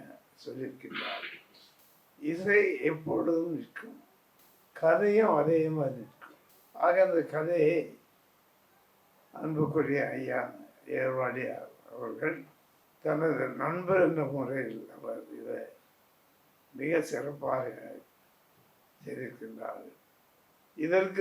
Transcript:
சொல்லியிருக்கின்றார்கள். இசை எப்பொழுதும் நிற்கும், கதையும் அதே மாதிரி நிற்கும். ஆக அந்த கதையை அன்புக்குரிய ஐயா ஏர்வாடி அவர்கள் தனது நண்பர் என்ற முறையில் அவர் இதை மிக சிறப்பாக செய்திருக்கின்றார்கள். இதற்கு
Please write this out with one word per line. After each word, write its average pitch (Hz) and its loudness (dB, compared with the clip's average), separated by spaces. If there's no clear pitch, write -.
சொல்லியிருக்கின்றார்கள். - -10
இசை 202 4
எப்பொழுதும் 165 0
நிற்கும், - -14
கதையும் 202 6
அதே 160 4
மாதிரி 131 -2
நிற்கும். - -20
ஆக 175 6
அந்த 170 4
கதையை 160 4
அன்புக்குரிய 151 0
ஐயா 127 -2
ஏர்வாடி 127 -2
அவர்கள் 123 -4
தனது 151 0
நண்பர் 180 2
என்ற 156 4
முறையில் 123 -4
அவர் 117 -8
இதை 113 -8
மிக 156 2
சிறப்பாக 135 -2
செய்திருக்கின்றார்கள். 113 -12
இதற்கு 185 2